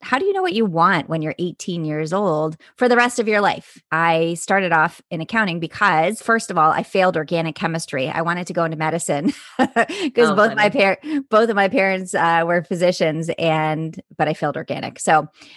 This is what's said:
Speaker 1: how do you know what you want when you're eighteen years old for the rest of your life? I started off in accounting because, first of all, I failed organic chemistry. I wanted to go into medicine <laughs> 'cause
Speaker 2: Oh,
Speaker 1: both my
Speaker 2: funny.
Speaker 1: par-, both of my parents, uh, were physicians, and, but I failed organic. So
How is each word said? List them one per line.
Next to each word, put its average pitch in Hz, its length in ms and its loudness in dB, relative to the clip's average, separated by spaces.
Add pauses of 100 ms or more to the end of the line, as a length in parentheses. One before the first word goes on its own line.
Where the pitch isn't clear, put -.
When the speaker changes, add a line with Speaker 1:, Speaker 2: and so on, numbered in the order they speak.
Speaker 1:
how - 180 -2
do 392 60 -2
you 392 80 2
know 381 100 -2
what 370 100 0
you 226 100 0
want 170 460 2
when 160 140 -2
you're 156 160 -4
eighteen 170 460 -6
years 156 280 -4
old 160 420 0 (220)
for 247 100 2
the 240 80 4
rest 240 220 2
of 220 100 0
your 214 140 2
life? - 400 -2 (100)
I 165 440 2
started 190 360 0
off 165 380 2
in 165 120 -6
accounting 185 380 -2
because, 170 600 0
first 226 300 -2
of 180 80 -6
all, 156 100 6
I 180 140 0
failed 185 340 0
organic 160 380 -2
chemistry. 165 540 -4
I 151 120 -4
wanted 170 240 -4
to 175 80 -8
go 170 100 0
into 160 140 -4
medicine 156 560 -2 (120)
<laughs> - 120 -20
'cause 262 600 -2
Speaker 2:
Oh, 226 180 4
Speaker 1:
both 226 200 4
my 208 140 2
Speaker 2:
funny. - 0 -
Speaker 1:
par-, 269 520 0 (100)
both 226 180 4
of 220 60 -2
my 196 120 4
parents, 190 460 0
uh, 165 320 2
were 175 180 0
physicians, 165 760 0
and, 156 600 -2 (160)
but 151 120 0
I 156 80 -2
failed 147 200 -4
organic. - 440 -10
So 156 280 2 (300)